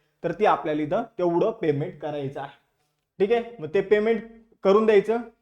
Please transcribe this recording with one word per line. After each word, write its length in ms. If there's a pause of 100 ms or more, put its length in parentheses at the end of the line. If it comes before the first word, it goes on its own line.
(240)
तर 80
ती 140
आपल्याला 360
इथं 220 (140)
तेवढं 340
पेमेंट 480
करायचं 420
आहे, 180 (600)
ठीक 120
आहे. 120 (160)
मग 140
ते 80
पेमेंट 420 (400)
करून 220
द्यायचं. 320 (240)